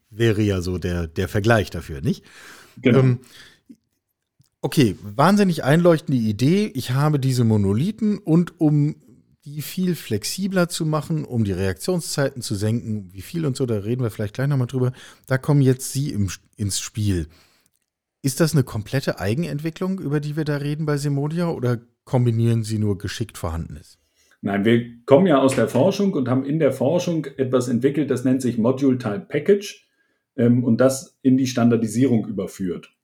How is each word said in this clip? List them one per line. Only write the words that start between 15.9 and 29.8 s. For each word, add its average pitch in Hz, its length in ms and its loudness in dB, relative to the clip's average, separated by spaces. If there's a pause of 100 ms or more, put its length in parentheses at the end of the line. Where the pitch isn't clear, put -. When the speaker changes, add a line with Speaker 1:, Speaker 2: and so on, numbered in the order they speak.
Speaker 1:
Sie 139 180 -4
im, 101 180 -2 (280)
ins 101 240 -4
Spiel. 92 480 -2 (920)
Ist 135 200 -4
das 160 120 2
eine 139 120 4
komplette - 560 -6
Eigenentwicklung, 160 800 -4
über 147 180 -4
die 147 180 -6
wir 160 80 -4
da 147 120 -2
reden 147 300 -4
bei 147 100 0
Semodia, 147 520 -2
oder 123 300 -2 (260)
kombinieren 117 580 2
Sie 107 160 -4
nur 104 200 0
geschickt - 400 -8
Vorhandenes? 80 600 -8 (420)
Speaker 2:
Nein, 101 240 -2
wir 117 180 4 (240)
kommen 175 200 6
ja 143 140 6
aus 131 160 2
der 113 120 2
Forschung 190 460 2
und 127 140 -2
haben 131 160 0
in 151 140 -2
der 139 140 2
Forschung 165 540 -2 (100)
etwas 123 320 0
entwickelt, 127 420 0
das 113 140 -2
nennt 131 180 2
sich 120 160 -2
Module 127 400 2
Type 101 300 -6
Package, - 600 -2 (480)